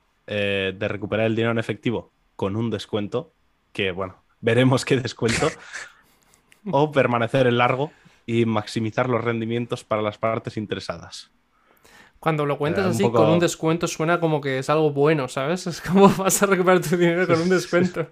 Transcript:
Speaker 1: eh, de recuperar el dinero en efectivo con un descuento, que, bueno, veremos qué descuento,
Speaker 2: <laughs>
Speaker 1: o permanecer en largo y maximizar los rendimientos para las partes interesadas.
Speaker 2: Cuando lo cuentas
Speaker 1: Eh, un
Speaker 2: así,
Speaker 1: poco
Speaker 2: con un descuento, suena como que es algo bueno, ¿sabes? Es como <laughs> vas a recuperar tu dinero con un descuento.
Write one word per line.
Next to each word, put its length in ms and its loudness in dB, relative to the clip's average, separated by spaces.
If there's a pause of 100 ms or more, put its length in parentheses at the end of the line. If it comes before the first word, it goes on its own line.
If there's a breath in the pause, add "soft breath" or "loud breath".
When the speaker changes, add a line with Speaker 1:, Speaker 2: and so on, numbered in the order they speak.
(260)
Speaker 1:
eh, 500 -2
de 120 -6
recuperar 380 -2
el 100 0
dinero 160 0
en 80 -2
efectivo 500 -6 (240)
con 220 -4
un 140 -4
descuento, 600 -6 (400)
que, 200 -2
bueno, 240 -8 (240)
veremos 440 2
qué 120 2
descuento, 520 -2
Speaker 2:
<laughs> 1200 -16
Speaker 1:
o 180 2
permanecer 560 2
en 120 2
largo 340 0 (340 soft breath)
y 200 2
maximizar 640 -2
los 140 0
rendimientos 600 -4
para 180 -2
las 160 -4
partes 380 -4
interesadas. 720 -10 (880 soft breath)
Speaker 2:
Cuando 280 -2
lo 120 -2
cuentas 260 -2
Speaker 1:
Eh, 40 0
un 60 0
Speaker 2:
así, 100 0
Speaker 1:
poco 140 2
Speaker 2:
con 120 6
un 80 4
descuento, 480 0
suena 320 -2
como 220 0
que 180 -4
es 100 -4
algo 220 2
bueno, 380 2
¿sabes? 400 -4
Es 120 -8
como 280 6
<laughs> 100 4
vas 240 0
a 40 4
recuperar 360 4
tu 140 -2
dinero 320 2
con 120 2
un 80 0
descuento. 640 0